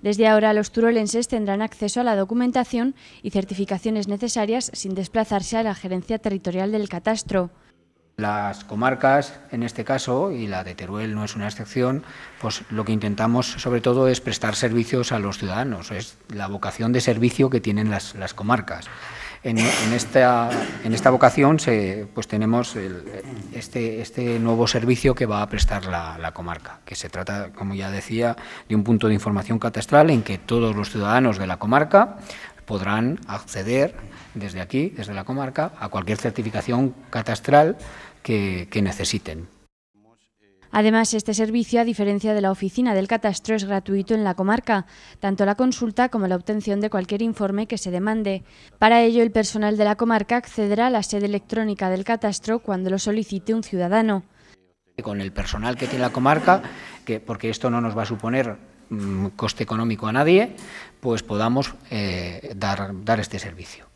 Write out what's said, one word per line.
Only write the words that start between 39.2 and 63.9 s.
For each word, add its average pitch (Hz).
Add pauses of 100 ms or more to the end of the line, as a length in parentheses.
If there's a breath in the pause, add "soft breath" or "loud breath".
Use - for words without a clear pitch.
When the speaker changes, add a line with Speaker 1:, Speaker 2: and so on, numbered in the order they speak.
Speaker 1:
Además, 220
este 214
servicio, 220
a 233
diferencia 208
de 208
la 190
oficina 202
del 190
catastro, 220
es 202
gratuito 196
en 214
la 185
comarca, 202 (360 loud breath)
tanto 196
la 202
consulta 247
como 208
la 185
obtención 202
de 214
cualquier 202
informe 208
que 214
se 185
demande. 196 (340 loud breath)
Para 233
ello, 233
el 226
personal 214
de 208
la 208
comarca 226
accederá 220
a -
la 220
sede 202
electrónica 208
del 185
catastro 226
cuando 185
lo 190
solicite 208
un 226
ciudadano. 196 (800 soft breath)
Speaker 2:
Con 104
el 98
personal 110
que 123
tiene 127
la 123
comarca, 156 (440 loud breath)
que, 110
porque 110
esto 120
no 120
nos 113
va 113
a 104
suponer, 117 (320)
mm, 98
coste -
económico 110
a 107
nadie, 170 (440 loud breath)
pues 113
podamos, 113 (160)
eh, 92
dar, 98 (120)
dar 110
este 101
servicio. 87